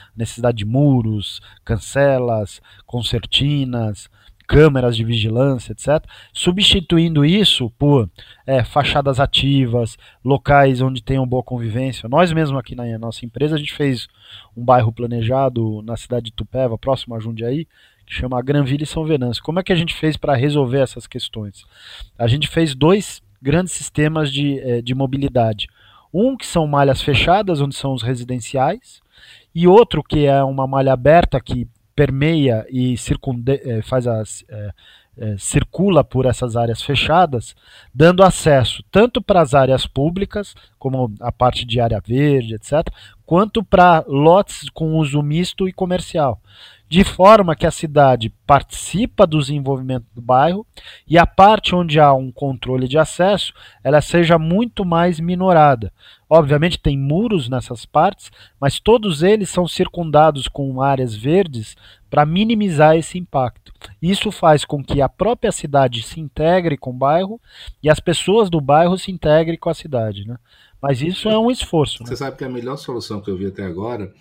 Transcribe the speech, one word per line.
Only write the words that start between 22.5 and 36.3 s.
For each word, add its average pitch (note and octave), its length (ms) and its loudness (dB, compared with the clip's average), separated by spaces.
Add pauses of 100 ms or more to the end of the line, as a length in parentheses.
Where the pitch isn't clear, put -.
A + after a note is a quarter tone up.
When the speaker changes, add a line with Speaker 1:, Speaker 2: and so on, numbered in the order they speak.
Speaker 1:
dois E3 480 0 (180)
grandes D#3+ 320 -2
sistemas D3+ 600 -2
de, C#3+ 260 -2
é, A#2+ 240 -4
de B2+ 140 -6
mobilidade. C3 720 -2 (440)
Um B3 240 0
que - 80 -16
são E3 220 -2
malhas C#3+ 340 2
fechadas, E3+ 600 0
onde C#3+ 160 -2
são C#3 160 -6
os B2 100 -6
residenciais, B2+ 1000 -6 (540)
e E3+ 140 4
outro F#3+ 340 6
que D3+ 240 0
é C#3 160 4
uma C3+ 240 -2
malha C3+ 260 2
aberta C#3 480 4
que A#2+ 280 -6 (240)
permeia C3+ 800 0
e B2+ 260 -2
circunde-, C3 680 -4
é, A2+ 200 -4
faz B2+ 240 -4
as, A2 420 -6
é, G#2 220 -14 (480)
é, G#2+ 180 -6
circula D#3 640 0
por B2+ 220 -2
essas A#2+ 320 -2